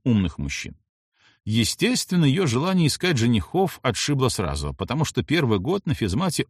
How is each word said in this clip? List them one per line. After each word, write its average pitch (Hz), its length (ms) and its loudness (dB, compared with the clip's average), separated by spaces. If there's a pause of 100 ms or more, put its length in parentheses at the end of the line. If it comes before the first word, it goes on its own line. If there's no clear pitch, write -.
умных 101 340 2
мужчин. - 380 -8 (720)
Естественно, 165 800 0
ее 156 220 2
желание 160 400 2
искать 175 300 0
женихов 120 640 0
отшибло 131 480 0
сразу, 71 440 -4
потому 123 320 -2
что - 180 -2
первый 135 360 0
год 175 260 -4
на 151 80 -2
физмате 131 560 -2